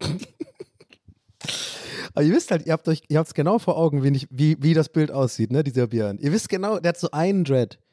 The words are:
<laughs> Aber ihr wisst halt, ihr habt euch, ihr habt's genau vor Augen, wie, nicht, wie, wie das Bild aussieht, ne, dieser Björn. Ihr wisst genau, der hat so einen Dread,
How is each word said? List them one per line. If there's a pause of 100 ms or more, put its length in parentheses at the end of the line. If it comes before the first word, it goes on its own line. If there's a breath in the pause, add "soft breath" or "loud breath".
<laughs> (1800 loud breath)
Aber
ihr
wisst
halt,
ihr
habt
euch,
ihr
habt's
genau
vor
Augen,
wie,
nicht,
wie,
wie
das
Bild
aussieht,
ne,
dieser
Björn.
Ihr
wisst
genau,
der
hat
so
einen
Dread, (140)